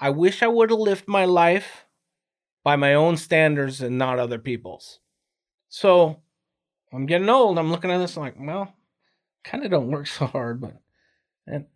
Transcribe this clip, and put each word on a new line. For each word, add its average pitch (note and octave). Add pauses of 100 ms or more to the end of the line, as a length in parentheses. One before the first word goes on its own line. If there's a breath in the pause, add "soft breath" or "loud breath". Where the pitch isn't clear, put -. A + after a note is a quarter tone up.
I C#3
wish F3
I A#3
would A3+
have A3
lived G3+
my G3
life F3+ (840)
by D3
my C#3+
own D#3+
standards D3
and B2
not B2+
other A#2+
people's. A#2 (680)
So F3 (720)
I'm C3
getting F3+
old. A#3
I'm D#3+
looking E3+
at F3+
this -
like, C3
well, F3+ (720)
kinda C4
don't C#3
work C#3+
<laughs> -
so -
hard, A#2+
but, A2+ (720)
and D3 (100)